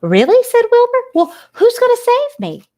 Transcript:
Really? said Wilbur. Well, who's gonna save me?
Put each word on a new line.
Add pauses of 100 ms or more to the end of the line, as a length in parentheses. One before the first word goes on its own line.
Really?
said
Wilbur. (160)
Well, (180)
who's
gonna
save
me? (140)